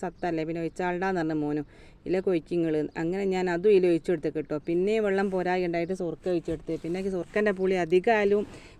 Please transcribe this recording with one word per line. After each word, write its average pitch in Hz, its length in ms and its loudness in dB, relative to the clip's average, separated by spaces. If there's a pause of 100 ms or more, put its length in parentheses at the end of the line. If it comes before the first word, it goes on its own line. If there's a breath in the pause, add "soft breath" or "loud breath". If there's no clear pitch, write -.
സത്തല്ലേ, 165 440 -4
പിന്നെ 165 160 -4
ഒഴിച്ചാളണ്ടാന്ന് 180 580 -2
പറഞ്ഞു 160 220 0
മോനും. 147 220 -2 (360 loud breath)
ഇതിലേക്ക് 185 300 -2
ഒഴിക്കും 175 260 -2
നിങ്ങൾ. 165 180 0 (260)
അങ്ങനെ 185 220 -2 (100)
ഞാൻ 185 200 0
അതും 180 220 4
ഇതിൽ 185 160 6
ഒഴിച്ച് 165 200 0
കൊടുത്ത് 160 240 -2
കിട്ടോ. 151 220 -4 (100)
പിന്നെ 185 280 2 (100)
വെള്ളം 196 280 2
പോരായി 180 340 0
ഉണ്ടായിട്ട് 170 340 -2
സുർക്ക 165 320 -6
ഒഴിച്ച് 165 200 -2
കൊടുത്ത്. 160 300 -6
പിന്നെ 170 160 -4
എനിക്ക് 190 180 -4
സുർക്കൻ്റെ 208 420 0
പുളി 190 240 2
അധികമായാലും 202 600 4 (360 loud breath)